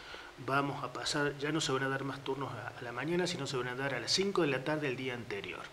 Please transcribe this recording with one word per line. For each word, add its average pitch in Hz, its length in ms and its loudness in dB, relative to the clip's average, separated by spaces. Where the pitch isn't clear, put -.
vamos 139 400 2
a 127 80 -4
pasar, 143 460 0
ya 147 120 -2
no 156 120 2
se 139 100 2
van 131 120 4
a 135 40 2
dar 135 160 0
más 135 180 -4
turnos 135 300 -2
a, 110 260 -8
a - 40 -8
la 120 100 -6
mañana, 165 340 2
sino 139 200 -2
se 135 100 -2
van 123 120 0
a 127 60 -2
dar 135 200 0
a 120 60 0
las 113 120 0
cinco 190 300 4
de 151 60 6
la 131 140 4
tarde 147 260 2
del 123 100 0
día 127 160 -2
anterior, 104 480 -6